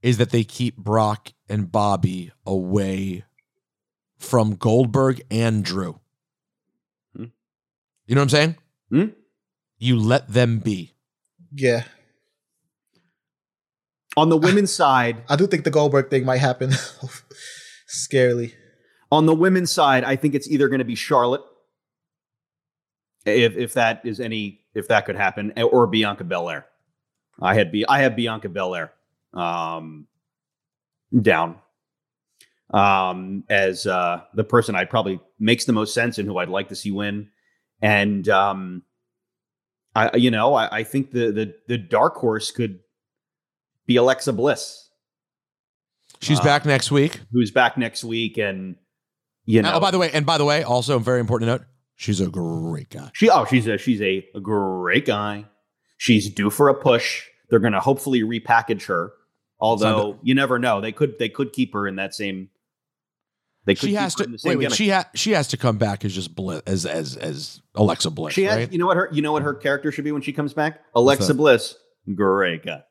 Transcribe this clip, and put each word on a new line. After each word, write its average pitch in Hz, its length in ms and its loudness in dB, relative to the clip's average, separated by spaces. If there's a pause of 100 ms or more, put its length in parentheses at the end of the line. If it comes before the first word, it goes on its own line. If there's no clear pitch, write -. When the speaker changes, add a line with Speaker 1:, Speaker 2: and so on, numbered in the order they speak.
Speaker 1:
is 120 180 2
that 117 120 2
they 117 140 2
keep 120 320 -6
Brock 107 560 -2 (180)
and 104 200 -4
Bobby 92 600 0 (160)
away 95 760 -2 (920)
from 110 380 0
Goldberg 127 760 2
and 113 340 0
Drew. 90 340 -6 (1200)
Speaker 2:
Hmm. 110 80 -14 (840)
Speaker 1:
You 113 80 -2
know 139 60 4
what 143 40 4
I'm 135 40 0
saying? 151 280 2 (340)
Speaker 2:
Hmm? 170 160 2 (720)
Speaker 1:
You 123 200 2
let 117 300 2
them 117 320 2
be. 95 320 -6 (600)
Speaker 3:
Yeah. 123 320 0 (2250)
Speaker 2:
On 156 120 4
the 165 80 4
women's 190 360 2
side, 123 560 2
Speaker 3:
I 147 80 2
do 180 100 2
think 180 180 -2
the 165 60 0
Goldberg 139 400 2
thing 131 140 0
might 127 140 0
happen. 131 320 0
<laughs> - 1160 -10
Scarily. 123 640 0 (600)
Speaker 2:
On 156 140 6
the 160 80 6
women's 180 360 2
side, 135 340 2
I 135 120 -2
think 139 180 -2
it's 139 140 -4
either 143 200 2
gonna 131 160 0
be 117 100 -6
Charlotte, 123 480 0 (1800)
if, 113 320 2
if 120 180 -6
that 113 300 0
is 113 160 -8
any, 110 400 -8 (140)
if 104 140 -6
that 107 180 4
could 101 100 -6
happen, 101 400 -2
or 117 300 4
Bianca 101 380 -2
Belair. 85 420 -6 (720)
I 92 140 2
had 98 180 2
Bi-, 104 160 -2
I 139 140 4
have 120 140 2
Bianca 113 320 -6
Belair, 90 440 -6 (400)
um, 82 720 -6 (1120)
down, 85 360 2 (1160)
um, 95 760 0
as, 98 380 -2
uh, 87 360 -2 (120)
the 107 100 -2
person 113 300 0
I 92 100 0
probably 95 360 -4 (180)
makes 113 260 2
the 127 80 0
most 107 220 -2
sense 117 240 -2
and 101 100 -6
who 92 100 -4
I'd 87 100 -4
like 95 200 -6
to 95 80 -14
see 104 140 -8
win. 104 380 -6 (540)
And, 101 460 2
um, 95 540 0 (1120)
I, 113 220 2
you 123 140 6
know, 117 240 2
I, 110 240 -2
I 113 60 -4
think 135 260 -4
the, 117 220 0
the, 104 220 -4 (120)
the 120 120 -2
dark 110 380 2
horse 110 360 -2
could 104 260 -6 (1080)
be 123 100 4
Alexa 131 360 2
Bliss. 117 560 -4 (1300)
Speaker 1:
She's 151 180 2
Speaker 2:
Uh, - 60 0
Speaker 1:
back 143 200 2
next 139 280 0
week. 143 280 2 (120)
Speaker 2:
Who's 117 180 0
back 123 280 2
next 117 260 -6
week, 113 340 -6
and, 95 380 -6 (720)
you 110 140 6
Speaker 1:
Oh, - 20 0
Speaker 2:
know. 165 180 2
Speaker 1:
by 196 100 2
the 185 80 0
way, 170 140 2
and 151 140 0
by 165 120 0
the 147 60 2
way, 147 180 2
also 123 360 0
very 123 220 0
important 113 280 0
to 117 100 2
note, - 80 -14 (300)
she's 98 240 -2
a 92 80 0
great 82 600 -6
guy. 73 240 -16
Speaker 2:
She, 220 160 4
oh, 139 160 4
she's 120 200 2
a, 107 120 -2
she's 113 240 0
a 95 200 0 (180)
great 95 680 0
guy. 104 400 -4 (500)
She's 107 320 2
due 101 220 -2
for 143 180 2
a 135 60 4
push. - 500 0 (240)
They're 117 100 4
gonna 101 220 2
hopefully 135 400 0
repackage 117 640 -2
her. 87 260 -4 (460)
Although, 107 540 0
Speaker 1:
Sounds - 100 -16
Speaker 2:
you 127 140 2
never 135 240 0
know. 117 200 0
They 110 120 -8
could, - 260 -2
they 113 100 -4
could - 240 -6
keep 127 200 -4
her 101 160 -4
in 95 80 -8
that 95 180 -8
same, 95 340 -8 (1160)
they 98 100 2
could - 60 -6
Speaker 1:
She - 80 -2
Speaker 2:
keep 202 100 0
Speaker 1:
has 190 160 -2
Speaker 2:
her - 40 -8
Speaker 1:
to, 170 60 -2
Speaker 2:
in 120 80 -10
the 110 60 -14
same 170 120 -2
Speaker 1:
wait, 170 80 0
wait, 139 80 -2
Speaker 2:
gimmick. 131 100 -2
Speaker 1:
she 208 140 0
ha-, 190 240 0
she - 180 -2
has 151 160 0
to - 80 -6
come 117 220 0
back 101 260 -2
as 95 100 -4
just 90 220 -8
Bli-, 90 300 -8
as, 92 200 -2
as, 76 300 -6
as - 440 -12 (140)
Alexa 104 360 0
Bliss, 151 240 -8
Speaker 2:
She 196 100 0
has, 214 120 0
Speaker 1:
right? 151 160 -4
Speaker 2:
you 180 60 -4
know 175 80 0
what 185 100 2
her, 185 140 0
you 151 100 -2
know 151 120 -2
what 151 100 0
her 147 120 -2
character 143 360 -2
should 143 140 -8
be 151 80 -4
when 143 100 -6
she 143 100 -8
comes 143 220 -6
back? 156 200 -2 (180)
Speaker 1:
What's 117 100 4
Speaker 2:
Alexa 127 260 4
Speaker 1:
that? 87 60 4
Speaker 2:
Bliss, 131 400 4 (400)
great 95 500 0
guy. 76 260 -10